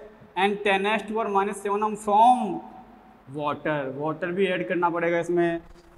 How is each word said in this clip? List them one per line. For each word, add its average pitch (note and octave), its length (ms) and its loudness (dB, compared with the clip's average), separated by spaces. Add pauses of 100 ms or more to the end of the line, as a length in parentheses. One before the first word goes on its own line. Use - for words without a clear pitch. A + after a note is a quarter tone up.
(380)
and G3+ 280 2
ten G3 220 2 (120)
to G#3+ 160 -6
power A3+ 140 -2
minus G3+ 340 0
seven G3+ 180 -2
हम G#3+ 220 -2
from G#3+ 500 6 (840)
वाटर, D3 600 -2
वाटर D#3 340 -4
भी F#3+ 140 2
ऐड F3+ 220 -2
करना F3 220 0
पड़ेगा E3+ 280 0
इसमें। E3+ 420 0 (380)